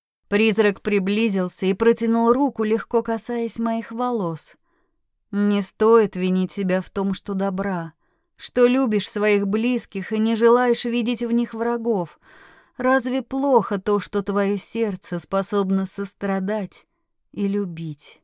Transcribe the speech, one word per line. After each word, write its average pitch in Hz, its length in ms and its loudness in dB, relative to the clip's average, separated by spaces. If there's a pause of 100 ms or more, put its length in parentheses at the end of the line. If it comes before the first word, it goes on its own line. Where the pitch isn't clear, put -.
(280)
Призрак 208 540 4
приблизился 196 840 0
и 196 60 4
протянул 233 600 4
руку, 254 300 2
легко 220 400 0
касаясь 233 560 -4
моих 226 320 -2
волос. 226 680 -4 (760)
«Не 202 320 2
стоит 220 520 4
винить 185 380 0
себя 185 300 -2
в - 80 -16
том, 196 240 -2
что - 180 -8
добра, 190 600 -4 (420)
что - 300 -12
любишь 247 420 -2
своих 208 380 -2
близких 220 680 -4
и 220 60 -2
не 220 180 0
желаешь 240 480 4
видеть 240 380 -2
в 233 100 -2
них 233 220 0
врагов. 226 640 -2 (580)
Разве 254 460 2
плохо 262 560 2
то, 208 200 0
что 202 240 -4
твое 202 360 0
сердце 196 600 -4
способно 190 680 0
сострадать 196 1000 -4 (460)
и 202 160 -2
любить?» 170 760 -6